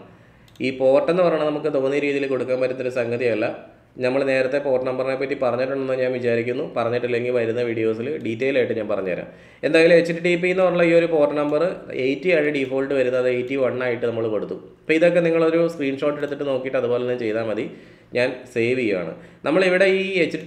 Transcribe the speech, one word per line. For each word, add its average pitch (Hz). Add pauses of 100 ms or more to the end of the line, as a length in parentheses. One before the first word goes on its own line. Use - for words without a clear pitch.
(680)
ഈ 131 (100)
port 135
എന്ന് 180
പറയുന്നത് 156
നമുക്ക് 151
തോന്നിയ 139
രീതിയിൽ 139
കൊടുക്കാൻ 127
പറ്റുന്നൊരു 127
സംഗതിയല്ല. 117 (580)
നമ്മൾ 131
നേരത്തെ 131
port 131
നമ്പറിനെ 131
പറ്റി 139
പറഞ്ഞിട്ടുണ്ടെന്ന് 131
ഞാൻ 127
വിചാരിക്കുന്നു. 120 (120)
പറഞ്ഞിട്ടില്ലെങ്കിൽ 120
വരുന്ന 113
വീഡിയോസിൽ 110 (180)
detail 123
ആയിട്ട് 110
ഞാൻ 107
പറഞ്ഞുതരാം. 92 (380)
എന്തായാലും 165
എച്ച് 170
ടി 170
ടി 175
പി 180
എന്ന് 185
പറഞ്ഞ 175
ഈ -
ഒരു 165
port 147
number 147 (420)
eighty 143
ആണ് 151
default 135
വരുന്നത്, 127
അത് 127
എയ്റ്റി 123
വൺ 120
ആയിട്ട് 117
നമ്മൾ 113
കൊടുത്തു. 95 (260)
അപ്പോൾ -
ഇതൊക്കെ 175
നിങ്ങളൊരു 165 (140)
screenshot 143
എടുത്തിട്ട് 143
നോക്കിയിട്ട് 131
അതുപോലെ 120
തന്നെ 123
ചെയ്താൽ 110
മതി. 107 (520)
ഞാൻ 127 (240)
save 120
ചെയ്യുകയാണ്. 92 (360)
നമ്മളിവിടെ 180 (100)
ഈ 190 (180)
എച്ച് 156
ടി -